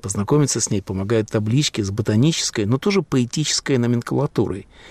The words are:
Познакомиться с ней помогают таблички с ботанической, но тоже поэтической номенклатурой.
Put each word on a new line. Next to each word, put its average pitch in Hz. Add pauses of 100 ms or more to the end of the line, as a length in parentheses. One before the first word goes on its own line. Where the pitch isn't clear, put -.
Познакомиться 113
с -
ней 104
помогают 104
таблички 113
с 98
ботанической, 110
но 123
тоже 196
поэтической 135
номенклатурой. 120 (220)